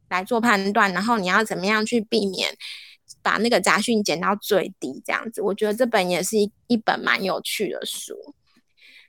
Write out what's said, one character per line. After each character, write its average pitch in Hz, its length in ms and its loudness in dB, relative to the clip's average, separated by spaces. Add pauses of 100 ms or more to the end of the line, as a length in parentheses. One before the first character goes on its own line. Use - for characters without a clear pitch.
来 185 140 -2
做 226 160 0
判 202 320 2
断， 208 220 4
然 180 100 -2
后 233 140 2
你 180 100 -2
要 202 160 4
怎 190 140 -4
么 175 80 -4
样 214 200 2
去 240 160 0
避 214 240 0
免 175 240 -2 (720)
把 175 160 0
那 226 120 2
个 214 100 4
杂 190 200 4
讯 214 240 2
减 156 160 0
到 185 160 0
最 190 440 0
低 - 260 -8
这 - 60 -4
样 - 200 -4
子。 175 100 -8
我 202 120 0
觉 214 140 -2
得 208 60 0
这 240 120 0
本 196 240 2
也 175 140 0
是 214 140 0
一， 202 140 2 (160)
一 240 100 4
本 - 220 0
蛮 - 220 2
有 180 200 0
趣 - 300 -4
的 - 140 -8
书。 - 300 -10 (920)